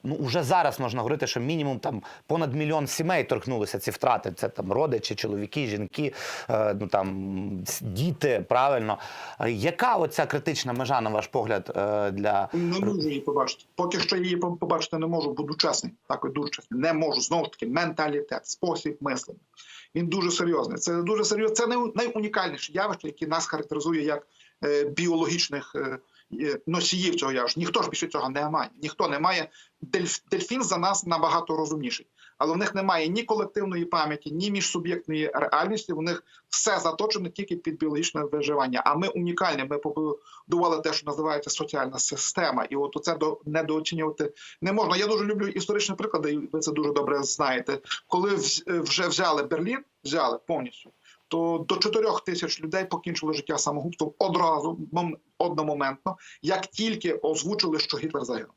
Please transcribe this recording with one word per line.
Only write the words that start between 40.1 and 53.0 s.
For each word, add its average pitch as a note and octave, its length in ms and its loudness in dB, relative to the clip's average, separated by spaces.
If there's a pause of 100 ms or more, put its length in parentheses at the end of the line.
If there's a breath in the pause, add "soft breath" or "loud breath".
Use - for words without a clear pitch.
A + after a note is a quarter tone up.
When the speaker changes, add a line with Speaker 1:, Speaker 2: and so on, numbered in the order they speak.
Speaker 2:
те, D#3 120 0
що D3 120 -2
називається D3 440 -2
соціальна C3+ 500 -2
система. C#3 640 0
І C3+ 120 -4
от C#3 220 -2
оце E3 180 0
до-, D#3 300 0
недооцінювати D#3 880 0 (280 loud breath)
не F#3+ 120 0
можна. F3+ 240 4
Я G#3 100 2
дуже G#3+ 180 2
люблю G3+ 220 0
історичні G3+ 480 -2
приклади, D#3 380 -2
і D3+ 40 0
ви D#3 220 -4
це D#3 120 -2
дуже D3 200 0
добре C#3+ 320 2
знаєте. C3+ 560 0 (280 loud breath)
Коли F#3+ 280 2
вз-, - 320 0
е, F3 120 0
вже F3 280 0
взяли D#3 360 2
Берлін, E3+ 360 0 (240)
взяли C3+ 440 0
повністю, B2+ 420 -4 (380 soft breath)
то E3 420 0
до F#3+ 80 2
чотирьох A3 460 2
тисяч E3+ 380 -4
людей F#3 240 -2
покінчили E3 480 -4